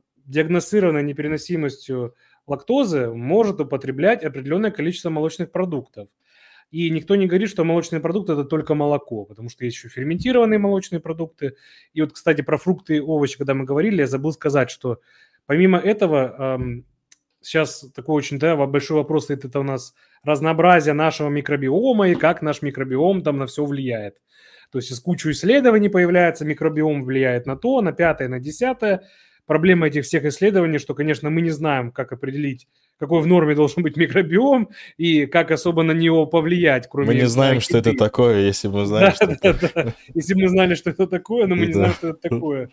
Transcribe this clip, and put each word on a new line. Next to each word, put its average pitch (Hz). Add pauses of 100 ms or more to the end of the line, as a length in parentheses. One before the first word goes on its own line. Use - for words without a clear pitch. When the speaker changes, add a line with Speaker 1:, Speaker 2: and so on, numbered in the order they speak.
(260)
Speaker 1:
диагностированной 156
непереносимостью 147 (320)
лактозы 156
может 185
употреблять 139
определенное 151
количество 170
молочных 160
продуктов. 143 (640)
И 165
никто 160
не 190
говорит, 185
что 180
молочные 165
продукты — 170
это 143
только 156
молоко, 143
потому 110
что -
есть 117
еще 120
ферментированные 214
молочные 196
продукты. 160 (380)
И 156
вот, 151
кстати, 147
про 147
фрукты 156
и -
овощи, 147
когда 135
мы 135
говорили, 160
я 135
забыл 135
сказать, 139
что 120 (460)
помимо 180
этого, 175 (200)
ам, 123 (580)
щас - (140)
такой 151
очень, 143
да, 160
во-, 143
большой 143
вопрос 151
стоит, 139
это 131
у 139
нас 135 (300)
разнообразие 156
нашего 151
микробиома 160
и 175
как 160
наш 151
микробиом 139
там 143
на 135
все 147
влияет. 123 (560)
То 131
есть 123
из 123
кучу 165
исследований 214
появляется, 175
микробиом 151
влияет 127
на 135
то, 247
на 170
пятое, 156
на 127
десятое. 196 (420)
Проблема 165
этих 143
всех 151
исследований, 170
что, -
конечно, 147
мы 165
не 165
знаем, 143
как 131
определить, 135 (300)
какой 156
в 156
норме 165
должен 147
быть 151
микробиом 214 (280)
и 156
как 165
особо 165
на 160
него 165
повлиять, 160
кроме 135
Speaker 2:
Мы 120
не 123
знаем, 131
Speaker 1:
еды. 113
Speaker 2:
что -
это 110
такое, 110
если 98
бы 101
мы 101
знали, 107
Speaker 1:
Да, 190
Speaker 2:
что 196
Speaker 1:
да, 160 (160)
Speaker 2:
это 170
Speaker 1:
да. 131 (220)
Если 170
бы 190
мы 185
знали, 180
что 170
это 185
такое, 202
но 180
мы 170
не 165
Speaker 2:
Да. 101
Speaker 1:
знаем, -
что -
это 160 (100)
такое. 127